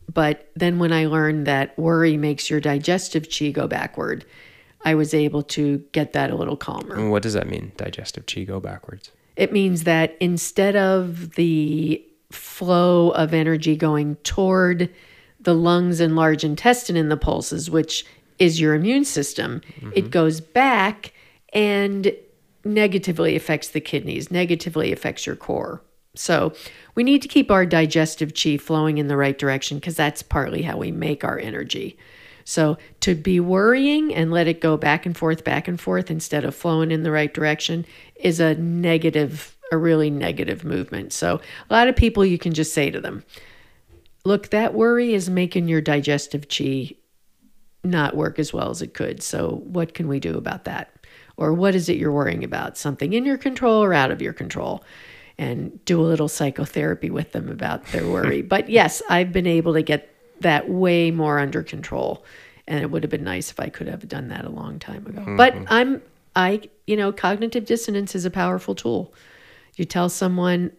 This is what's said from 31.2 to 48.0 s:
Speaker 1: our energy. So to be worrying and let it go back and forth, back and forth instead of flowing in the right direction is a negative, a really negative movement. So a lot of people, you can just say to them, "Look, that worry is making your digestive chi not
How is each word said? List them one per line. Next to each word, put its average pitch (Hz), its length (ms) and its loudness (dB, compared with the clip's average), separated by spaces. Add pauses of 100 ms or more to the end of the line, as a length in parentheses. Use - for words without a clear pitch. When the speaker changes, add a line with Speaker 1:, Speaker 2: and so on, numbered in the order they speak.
Speaker 1:
our - 140 -4
energy. - 580 -8 (480)
So 156 320 2 (240)
to 185 140 2
be 180 260 2
worrying 254 760 4
and 160 180 0
let 170 160 4
it 165 120 0
go 160 160 4
back 151 300 0
and 170 100 -4
forth, 160 280 -2
back - 240 -2
and 175 120 -4
forth 180 300 -2
instead 151 340 -4
of 147 100 -4
flowing 160 360 0
in 156 140 0
the 156 80 -2
right 151 200 0
direction 156 540 -2 (300)
is 170 240 0
a 160 160 4
negative, 165 1000 0 (140)
a 160 80 2
really 156 320 4
negative 87 540 -4
movement. 95 480 -6
So 87 280 -2 (300)
a - 20 -8
lot 233 160 6
of 247 80 0
people, 226 280 4
you 180 140 2
can 170 140 -2
just 156 220 -2
say 143 160 0
to - 100 -6
them, - 220 -10 (1000)
"Look, 202 260 0
that 214 240 2
worry 233 400 4
is 185 160 0
making 180 380 0
your 160 120 2
digestive 147 680 0
chi 135 420 -4 (920)
not 165 320 0